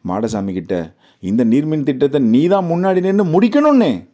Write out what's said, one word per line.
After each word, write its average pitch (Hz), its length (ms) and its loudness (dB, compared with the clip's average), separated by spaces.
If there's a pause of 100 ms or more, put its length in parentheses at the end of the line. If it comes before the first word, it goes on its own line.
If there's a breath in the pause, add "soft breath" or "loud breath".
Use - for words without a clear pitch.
மாடசாமி 101 440 -4
கிட்ட, 87 420 -6 (260 soft breath)
"இந்த 107 240 -2
நீர்மின் 147 380 0
திட்டத்தை 139 380 0
நீ 123 260 2
தான் 190 180 0
முன்னாடி 180 360 0
நின்னு 190 240 0
முடிக்கணும்னே" 220 880 2